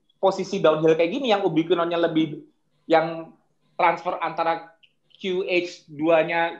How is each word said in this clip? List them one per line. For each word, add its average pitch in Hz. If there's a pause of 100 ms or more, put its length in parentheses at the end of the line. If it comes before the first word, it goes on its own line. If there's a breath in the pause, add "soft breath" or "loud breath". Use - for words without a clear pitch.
(180)
posisi 185
downhill 160
kayak 170
gini 269
yang 196
ubiquinonnya 170
lebih, 160 (480)
yang 165 (420)
transfer 175
antara 165 (400)
Q 185
H 175
dua-nya 165